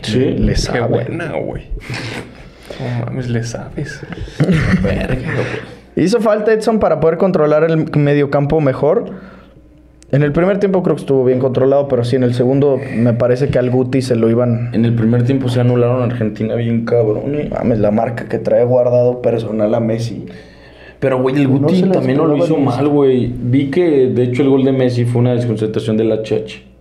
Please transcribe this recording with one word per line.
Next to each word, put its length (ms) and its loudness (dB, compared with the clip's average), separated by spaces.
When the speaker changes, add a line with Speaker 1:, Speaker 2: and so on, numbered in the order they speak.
Speaker 1:
Sí. 180 -2
Speaker 2:
Le 160 0
Speaker 3:
Qué 60 0
Speaker 2:
sabe. 220 -4
Speaker 3:
buena, 580 -4
güey. 240 -8
No 260 -6
mames, 240 -8
le 140 -2
sabes. 580 -10
Speaker 1:
Verga, 320 -2
güey. 920 -4
Speaker 2:
¿Hizo 140 2
falta 340 0
Edson 260 0
para 200 2
poder 180 2
controlar 460 2
el 140 2
mediocampo 600 2
mejor? 460 0
En 120 2
el 100 0
primer 260 0
tiempo 240 0
creo 140 0
que 40 -10
estuvo 220 2
bien 160 2
controlado, 480 2
pero 160 0
sí, 140 0
en 60 2
el 100 2
segundo 440 2
me 160 2
parece 340 2
que 120 0
al 100 0
Guti 320 0
se 160 0
lo 120 2
iban 440 0
Speaker 1:
En 100 2
el 100 2
primer 300 2
tiempo 240 0
se 140 0
anularon 400 2
a 40 0
Argentina 500 -2
bien 280 -2
cabrón, 520 0
eh. 140 -4
Speaker 2:
Mames, 300 0
la 120 2
marca 360 -2
que 100 -4
trae 280 2
Guardado 560 2
personal 520 -2
a 60 0
Messi. 460 -4
Speaker 1:
Pero, 220 0
güey, 160 0
el 80 2
Speaker 2:
No 140 2
Speaker 1:
Guti 200 2
Speaker 2:
se 60 2
le 80 2
Speaker 1:
también 240 0
no 80 2
lo 100 2
Speaker 2:
esperaba 300 0
Speaker 1:
hizo 60 0
Speaker 2:
ni 60 -2
Speaker 1:
mal, 120 0
güey. 440 2
Vi 380 0
que, 360 2
de 160 0
hecho, 200 -2
el 60 4
gol 160 4
de 80 2
Messi 320 2
fue 160 0
una 120 2
desconcentración 640 -2
de 80 2
la 200 0
Chacha. 360 -4